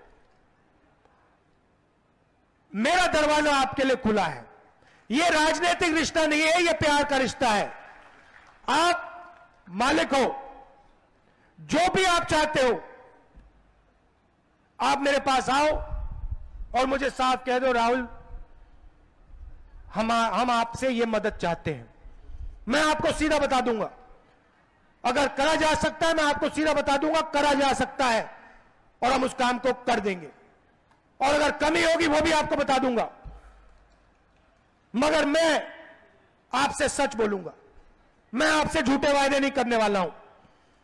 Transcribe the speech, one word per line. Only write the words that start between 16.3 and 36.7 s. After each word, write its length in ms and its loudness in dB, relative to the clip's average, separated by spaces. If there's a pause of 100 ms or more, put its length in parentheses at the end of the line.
और 80 2
मुझे 240 -2
साफ 360 0
कह 120 0
दो, 140 2
"राहुल, 360 0 (1900)
हम, 180 -2
हम 380 0
आपसे 380 0
ये 180 2
मदद 300 -2
चाहते 380 -2
हैं।" 200 -14 (720)
मैं 140 2
आपको 300 2
सीधा 260 0
बता 220 2
दूंगा, 300 -2 (1120)
अगर 240 0
करा 260 0
जा 200 2
सकता 320 0
है, 80 2
मैं 100 2
आपको 240 0
सीधा 240 0
बता 240 2
दूंगा, 240 2
करा 340 0
जा 180 2
सकता 320 -2
है 320 -2 (680)
और 100 2
हम 120 2
उस 100 -4
काम 240 0
को 140 0
कर 280 -2
देंगे। 280 -6 (920)
और 140 2
अगर 160 2
कमी 320 0
होगी, 240 2
वो 140 2
भी 120 2
आपको 240 0
बता 220 2
दूंगा। 320 0 (1900)
मगर 280 2
मैं 480 2 (840)
आपसे 340 0